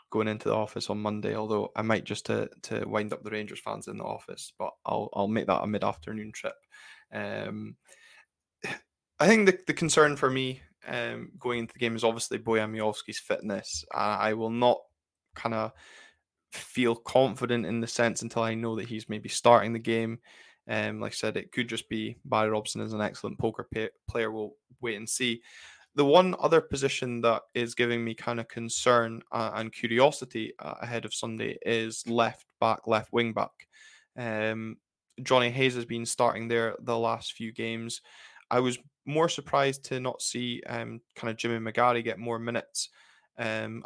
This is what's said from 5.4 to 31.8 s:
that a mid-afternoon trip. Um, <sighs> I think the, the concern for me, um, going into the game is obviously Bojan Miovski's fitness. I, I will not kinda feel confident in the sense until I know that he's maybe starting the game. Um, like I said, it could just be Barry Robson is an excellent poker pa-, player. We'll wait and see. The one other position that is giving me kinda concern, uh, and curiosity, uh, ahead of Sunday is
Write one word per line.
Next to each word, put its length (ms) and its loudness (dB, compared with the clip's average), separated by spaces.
that 160 4
a 40 -2
mid-afternoon 640 -4
trip. 240 -8
Um, 680 -8
<sighs> 840 -20
I 80 8
think 180 8
the, 220 6
the 60 2
concern 420 4
for 140 2
me, 320 -4
um, 500 -6
going 220 -2
into 140 -8
the 60 -12
game 160 0
is 80 -6
obviously 360 0
Bojan 320 0
Miovski's 480 -4
fitness. 640 -4
I, 360 2
I 40 2
will 160 -2
not 300 4
kinda 360 -4
feel 440 0
confident 680 2
in 160 -2
the 60 -4
sense 340 2
until 220 -2
I 120 -2
know 220 -4
that 120 -6
he's 200 -10
maybe 200 -8
starting 440 6
the 60 -2
game. 400 0
Um, 320 -2
like 140 -6
I 20 -8
said, 220 -4
it 140 -10
could 160 -2
just 220 -8
be 360 -6
Barry 240 2
Robson 320 -2
is 120 -6
an 80 -2
excellent 380 -4
poker 340 -2
pa-, 140 -2
player. 240 -2
We'll 240 -8
wait 160 -4
and 120 -10
see. 320 -2
The 100 4
one 340 8
other 220 6
position 600 -2
that 220 4
is 200 -2
giving 300 2
me 100 -4
kinda 300 -4
concern, 760 2
uh, 240 -2
and 180 -6
curiosity, 840 2
uh, 220 -8
ahead 240 -6
of 80 -10
Sunday 520 -6
is 420 -2